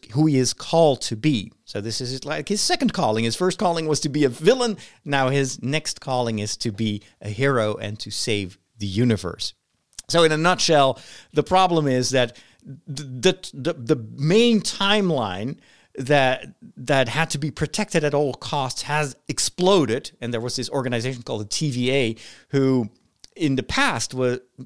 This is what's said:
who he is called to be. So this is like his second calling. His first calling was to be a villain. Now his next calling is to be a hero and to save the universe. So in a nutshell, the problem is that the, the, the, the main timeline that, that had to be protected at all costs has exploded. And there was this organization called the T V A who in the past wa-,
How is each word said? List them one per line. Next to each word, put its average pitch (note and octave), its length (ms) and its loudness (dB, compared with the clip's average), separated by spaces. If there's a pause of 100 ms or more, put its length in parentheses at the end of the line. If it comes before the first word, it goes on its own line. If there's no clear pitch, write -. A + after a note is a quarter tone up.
(120)
who D3 140 4
he C#3+ 120 4
is B2+ 140 2
called D#3+ 480 2
to - 140 -6
be. A2 380 0 (120)
So - 160 -8
this A2 200 -6
is C3 240 -8
like D#3 240 -8
his G#3 120 -2
second E4+ 320 0
calling. A2+ 300 0
His A#2 140 0
first F3+ 240 0
calling E3 260 0
was D3+ 140 0
to D#3+ 80 -2
be D3 160 2
a C#3 40 6
villain. G#3+ 480 2 (280)
Now C#3 240 0
his C3+ 340 -2
next C#3+ 380 -4
calling A#2+ 400 -2
is G#2 180 -6
to A2+ 140 -4
be G#2 280 -4 (200)
a - 80 -14
hero A2 480 0
and G#2 240 -10
to A2 100 -10
save G2+ 480 -4 (180)
the G#2 120 -6
universe. G#2 640 -2 (540)
So E3+ 160 4
in D#3+ 80 4
a D#3 40 0
nutshell, D#3 640 4 (340)
the D3 120 0
problem F3 420 4
is B2+ 240 2
that B2 260 0 (520)
the, D3 160 -10
the, C3+ 500 -2
the, C#3+ 180 -4 (220)
the A2+ 220 -8
main G#3 460 4
timeline D3 960 0 (360)
that, C3+ 520 2 (300)
that C3 320 2
had D3+ 220 -2
to D3 80 -4
be D3 140 -4
protected E3+ 500 -2
at C#3+ 120 0
all C#3+ 200 0
costs - 480 -6
has D3 320 -2 (140)
exploded. D3+ 840 2 (100)
And A#2+ 140 -6
there A2+ 60 -4
was A#2+ 160 -6
this B2 140 -6
organization B2 520 -4
called A2 200 -6
the G#2 60 -10
T D#3 220 -2
V B2 220 0
A A#2+ 240 0 (320)
who C3 420 2 (460)
in D3 180 0
the B2+ 80 6
past A3 500 -2
wa-, B2+ 260 0 (280)